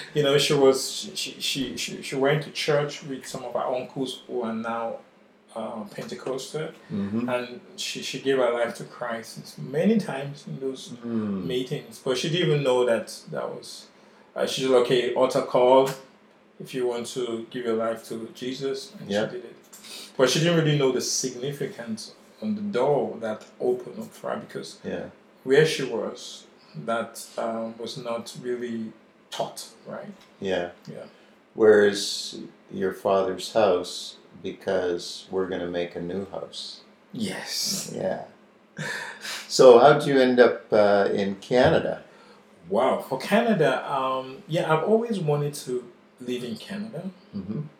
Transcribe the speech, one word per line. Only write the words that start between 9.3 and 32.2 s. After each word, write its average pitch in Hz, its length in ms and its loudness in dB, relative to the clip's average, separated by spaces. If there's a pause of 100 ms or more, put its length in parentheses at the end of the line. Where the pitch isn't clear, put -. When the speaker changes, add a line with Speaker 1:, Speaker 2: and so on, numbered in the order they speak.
Speaker 1:
many 156 400 2
times 143 480 -8
in 147 140 -10
those 131 300 -8 (140)
Speaker 2:
Mm. 107 400 -4
Speaker 1:
meetings, 127 600 -6
but 127 140 0
she 165 120 -2
didn't 165 180 0
even 147 140 2
know 127 240 4
that 113 200 2 (260)
that - 160 -6
was, - 380 -14 (500)
uh, - 100 0
she 139 160 -2
said, 131 80 2 (120)
"Okay, 123 320 2
altar 127 280 2
call, 131 480 6 (720)
if - 120 -14
you 127 140 -2
want 120 200 -2 (100)
to 113 340 -4
give 123 140 -8
your 113 100 0 (120)
life 113 220 -4
to 113 200 -8 (140)
Jesus," 135 580 -6
and - 100 -8
Speaker 2:
Yeah. 104 160 2
Speaker 1:
she - 100 -6
did - 100 -12
it. - 100 -18 (600)
But 131 140 6
she - 80 2
didn't 170 240 4
really 147 160 4
know 131 140 4
the 120 80 0
significance 123 1120 -6 (300)
on 107 120 -2
the 104 120 -6 (140)
door 131 400 2
that 110 200 -8 (180)
opened - 400 -2
up 113 140 -12
for - 180 -10
her, 120 60 -4 (100)
because - 380 -12
Speaker 2:
Yeah. 95 220 -8 (360)
Speaker 1:
where 143 240 6
she 147 160 -2
was, 110 640 -8 (420)
that, 113 400 -4 (100)
um, 113 400 -4
was 117 200 -10
not 117 440 -8
really 120 520 -6 (400)
taught, - 340 -8 (180)
right? - 280 -12 (260)
Speaker 2:
Yeah. 90 320 -2 (160)
Speaker 1:
Yeah. - 200 -14 (480)
Speaker 2:
Whereas 104 840 4 (340)